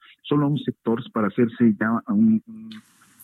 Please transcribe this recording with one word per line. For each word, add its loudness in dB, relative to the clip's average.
solo 0
a 0
un -2
sector -4
para 0
hacerse 2
ya -2
a -4
un, 4
un -18